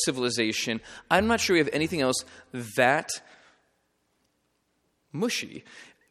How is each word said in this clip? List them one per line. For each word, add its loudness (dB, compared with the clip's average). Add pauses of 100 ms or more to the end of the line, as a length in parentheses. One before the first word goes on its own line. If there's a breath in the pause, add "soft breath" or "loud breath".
civilization. -2 (300 loud breath)
I'm 4
not 2
sure 2
we 6
have 4
anything 0
else 2 (540 loud breath)
that 2 (2000 soft breath)
mushy, -6 (480 loud breath)